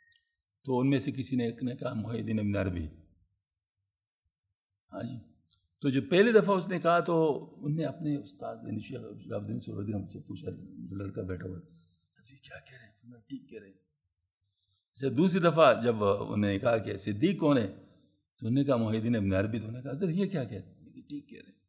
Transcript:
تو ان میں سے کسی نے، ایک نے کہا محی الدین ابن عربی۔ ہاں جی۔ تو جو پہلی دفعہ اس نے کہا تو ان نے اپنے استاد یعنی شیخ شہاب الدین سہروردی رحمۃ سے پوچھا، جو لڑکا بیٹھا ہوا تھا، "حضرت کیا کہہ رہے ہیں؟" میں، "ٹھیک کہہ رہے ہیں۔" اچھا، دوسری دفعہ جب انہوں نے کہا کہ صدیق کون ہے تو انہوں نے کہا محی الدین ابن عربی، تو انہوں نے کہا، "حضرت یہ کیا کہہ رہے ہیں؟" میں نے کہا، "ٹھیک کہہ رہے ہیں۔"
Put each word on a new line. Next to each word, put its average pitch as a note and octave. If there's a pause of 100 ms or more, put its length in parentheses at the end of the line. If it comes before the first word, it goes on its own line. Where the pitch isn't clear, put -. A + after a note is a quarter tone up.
(640)
تو B2+
ان C3
میں C#3
سے C3+
کسی B2
نے، B2
ایک A#2
نے A#2+
کہا B2+
محی A2+
الدین A2
ابن G#2
عربی۔ F2+ (2000)
ہاں -
جی۔ A#2+ (680)
تو C#3+
جو C3+
پہلی G3+
دفعہ G3+
اس E3+
نے F#3
کہا E3+
تو E3 (200)
ان D3
نے D#3+
اپنے D3
استاد -
یعنی A2
شیخ A2
شہاب A2
الدین A2
سہروردی G#2+
رحمۃ G2+
سے -
پوچھا، - (380)
جو G2
لڑکا G2
بیٹھا F#2
ہوا E2+
تھا، - (440)
"حضرت -
کیا -
کہہ -
رہے A2
ہیں؟" A2 (100)
میں، A#2+
"ٹھیک -
کہہ A2
رہے G2
ہیں۔" F#2+ (1160)
اچھا، C3+ (100)
دوسری F3+
دفعہ D3+
جب A2+
انہوں G#2
نے G2+
کہا A#2
کہ G#2
صدیق B2+
کون D3
ہے A2 (720)
تو A2+
انہوں A2+
نے C#3
کہا C#3
محی A2+
الدین A#2
ابن G2
عربی، G#2
تو G#2+
انہوں A#2+
نے -
کہا، C#3
"حضرت F3+
یہ F#3+
کیا F#3
کہہ G#2
رہے -
ہیں؟" -
میں -
نے -
کہا، -
"ٹھیک C#4+
کہہ -
رہے -
ہیں۔" -